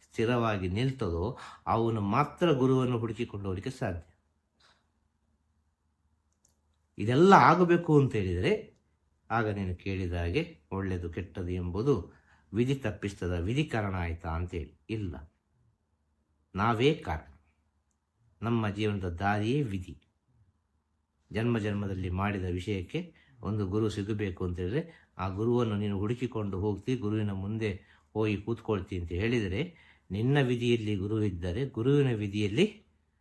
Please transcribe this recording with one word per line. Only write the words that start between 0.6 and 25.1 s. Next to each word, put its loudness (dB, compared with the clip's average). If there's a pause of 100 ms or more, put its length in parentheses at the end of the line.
ನಿಲ್ತದೋ -2 (300)
ಅವನು 0
ಮಾತ್ರ 2
ಗುರುವನ್ನು 2
ಹುಡುಕಿಕೊಂಡು -6
ಹೋಗ್ಲಿಕ್ಕೆ -6
ಸಾಧ್ಯ. -6 (3000)
ಇದೆಲ್ಲ 6
ಆಗಬೇಕು 8
ಅಂತ 4
ಹೇಳಿದರೆ 0 (540)
ಆಗ 0
ನೀನು -4
ಕೇಳಿದ -4
ಹಾಗೆ -4 (100)
ಒಳ್ಳೆಯದು -4
ಕೆಟ್ಟದು -8
ಎಂಬುದು -2 (400)
ವಿಧಿ 2
ತಪ್ಪಿಸ್ತದ -4
ವಿಧಿ -2
ಕಾರಣ -4
ಆಯ್ತಾ -6
ಅಂತೇಳಿ -8 (100)
ಇಲ್ಲ. -8 (1200)
ನಾವೇ 2
ಕಾರಣ, -8 (1080)
ನಮ್ಮ -2
ಜೀವನದ -2
ದಾರಿಯೇ 0
ವಿಧಿ. -8 (1200)
ಜನ್ಮ 0
ಜನ್ಮದಲ್ಲಿ -2
ಮಾಡಿದ -2
ವಿಷಯಕ್ಕೆ -6 (260)
ಒಂದು -2
ಗುರು 0
ಸಿಗಬೇಕು -4
ಅಂತ -4
ಹೇಳಿದ್ರೆ, -6 (100)